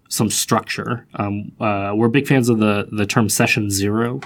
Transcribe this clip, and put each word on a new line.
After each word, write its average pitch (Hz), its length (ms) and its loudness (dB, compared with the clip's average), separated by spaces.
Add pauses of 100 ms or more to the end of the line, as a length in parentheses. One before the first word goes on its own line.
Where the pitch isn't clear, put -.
(100)
some 110 180 0
structure. 113 880 -2
Um, 104 440 -6
uh, 101 360 -2
we're 117 140 4
big 139 180 2
fans 123 240 4
of 113 80 4
the, 104 340 2
the 104 140 0
term 107 240 0
session 110 400 0
zero, 110 560 0